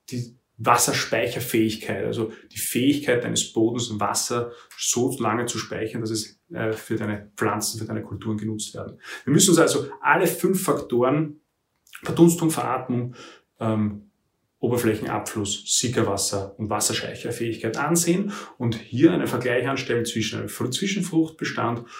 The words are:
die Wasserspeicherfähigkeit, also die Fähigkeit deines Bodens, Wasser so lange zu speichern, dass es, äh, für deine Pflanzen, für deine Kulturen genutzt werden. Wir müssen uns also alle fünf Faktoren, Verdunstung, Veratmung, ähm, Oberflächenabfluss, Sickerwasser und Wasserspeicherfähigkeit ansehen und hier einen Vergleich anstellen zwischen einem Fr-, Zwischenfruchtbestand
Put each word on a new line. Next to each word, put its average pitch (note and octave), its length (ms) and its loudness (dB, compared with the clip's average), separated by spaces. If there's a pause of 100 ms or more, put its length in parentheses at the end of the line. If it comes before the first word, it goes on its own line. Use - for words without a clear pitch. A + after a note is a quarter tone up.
(100)
die A#2+ 240 -8 (280)
Wasserspeicherfähigkeit, A#2+ 1400 0
also A2 280 -2 (200)
die - 60 -12
Fähigkeit B2+ 680 0
deines A2+ 260 -2
Bodens, A2+ 480 0
Wasser A#2+ 540 -2 (240)
so - 420 0
lange A#2 280 0
zu - 100 -6
speichern, A2 460 -6
dass A2 80 -4
es, - 280 -6 (140)
äh, A2 200 -2
für A2 240 -6
deine G#2 380 -6
Pflanzen, G#2+ 440 -2
für G#2+ 80 -8
deine A2 160 -6
Kulturen G#2+ 340 -6
genutzt G#2+ 380 -6
werden. - 240 -12 (260)
Wir - 80 2
müssen F3+ 200 8
uns D#3+ 60 10
also D3 280 4 (160)
alle E3 240 6
fünf F#3 360 2
Faktoren, C#3 800 2 (600)
Verdunstung, E3 480 6
Veratmung, B2 640 -2 (440)
ähm, G#2+ 520 -2 (480)
Oberflächenabfluss, - 1080 -2
Sickerwasser G2+ 920 -2
und G#2+ 100 -4
Wasserspeicherfähigkeit - 1080 -4
ansehen E3+ 520 2 (280)
und A2+ 160 0
hier D3 380 4
einen C3 160 0
Vergleich B2 380 0
anstellen B2+ 380 0
zwischen G#2+ 360 -4
einem - 100 -8
Fr-, - 200 -4
Zwischenfruchtbestand D#3+ 1120 -2 (160)